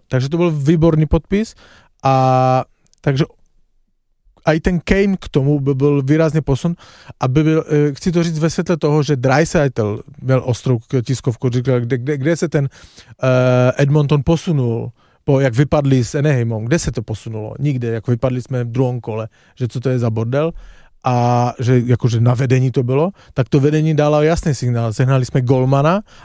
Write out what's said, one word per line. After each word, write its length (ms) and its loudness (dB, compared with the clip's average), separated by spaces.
Takže 240 -2
to 80 -2
bol 160 0
výborný 560 2
podpis 480 -2
a 640 2
takže 240 0
aj 160 0
ten 160 0
Kane 400 0
k 80 -14
tomu 320 0
by 140 -2
byl 280 2
výrazně 380 2
posun, 320 -2
aby 240 2
byl, 240 0
eh, 240 2
chci 200 -4
to 100 0
říct 160 -4
ve 120 0
světle 260 -2
toho, 260 0
že 140 0
Draisaitl 840 0
měl 220 0
ostrou 340 -2
k-, 260 -4
tiskovku, 460 -4
říkal, 300 0
kde, 180 -4
kde, 180 -4
kde 200 0
se 120 -4
ten, 160 0
eh, 540 4
Edmonton 480 2
posunul, 640 -2
po, 160 2
jak 120 2
vypadli 520 2
s 100 -12
Anaheimom, 500 0
kde 140 0
se 140 -4
to 100 -6
posunulo? 580 -10
Nikde, 280 -2
jak 80 -12
vypadli 340 -2
jsme 220 -6
v 80 -10
druhom 280 -2
kole, 280 -8
že 160 -6
co 120 -8
to 80 -2
je 100 0
za 120 0
bordel 420 -2
a 100 0
že 240 2
jakože 360 0
na 140 4
vedení 380 0
to 100 0
bylo, 300 0
tak 180 -2
to 80 4
vedení 340 2
dalo 280 2
jasný 320 0
signál. 380 -2
Sehnali 360 0
jsme 160 -2
golmana 560 2